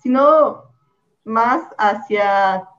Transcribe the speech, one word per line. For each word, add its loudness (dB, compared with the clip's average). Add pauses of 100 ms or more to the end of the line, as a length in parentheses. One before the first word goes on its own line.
sino 2 (580)
más -2 (160)
hacia -2 (100)